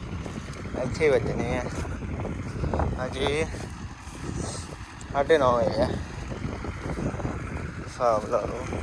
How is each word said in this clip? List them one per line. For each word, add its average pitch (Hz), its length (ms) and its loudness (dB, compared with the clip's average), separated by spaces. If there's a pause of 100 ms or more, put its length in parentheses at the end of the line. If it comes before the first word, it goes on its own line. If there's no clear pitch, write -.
(840)
ਇੱਥੇ 151 260 4
ਵੱਜਣੇ 120 480 4
ਆ। 123 40 0 (1400)
ਹਜੇ 139 460 0 (1700)
ਸਾਢੇ 143 240 6
ਨੌ 131 140 8
ਹੋਏ 117 300 4
ਆ, 127 40 6
ਹਿਸਾਬ - 2500 -2
ਲਾ 117 120 4
ਲਓ। - 240 -4 (180)